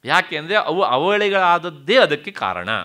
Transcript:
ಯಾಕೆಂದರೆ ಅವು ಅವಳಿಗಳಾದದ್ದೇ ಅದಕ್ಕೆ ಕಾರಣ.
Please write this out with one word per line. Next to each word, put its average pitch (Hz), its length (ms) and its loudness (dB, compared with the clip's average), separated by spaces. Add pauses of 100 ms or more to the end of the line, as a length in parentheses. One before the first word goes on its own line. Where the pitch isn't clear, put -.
ಯಾಕೆಂದರೆ 165 520 -2
ಅವು 180 260 0
ಅವಳಿಗಳಾದದ್ದೇ 175 1120 0
ಅದಕ್ಕೆ 151 340 2
ಕಾರಣ. 92 380 -6 (160)